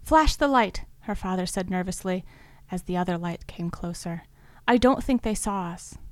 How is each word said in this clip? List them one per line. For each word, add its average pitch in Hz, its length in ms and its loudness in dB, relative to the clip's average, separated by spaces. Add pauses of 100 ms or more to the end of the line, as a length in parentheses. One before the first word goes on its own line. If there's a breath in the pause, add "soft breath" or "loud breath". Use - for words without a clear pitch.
"Flash 311 340 6
the 285 120 2
light," 247 380 2 (140)
her 208 140 -6
father 185 300 -2
said 185 240 -4
nervously, 185 560 -4 (460 soft breath)
as 180 120 -6
the 180 140 -4
other 180 220 0
light 170 280 -6
came 170 240 -6
closer. 170 540 -8 (420 soft breath)
"I 240 100 6
don't 247 280 6
think 254 180 2
they 220 120 0
saw 196 320 -2
us." - 320 -12 (140)